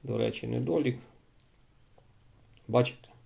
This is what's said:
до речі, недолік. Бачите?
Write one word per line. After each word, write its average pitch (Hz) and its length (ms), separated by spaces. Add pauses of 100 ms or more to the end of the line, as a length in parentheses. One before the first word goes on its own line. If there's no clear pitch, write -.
до 113 140
речі, 113 300
недолік. 127 520 (1700)
Бачите? 123 420 (160)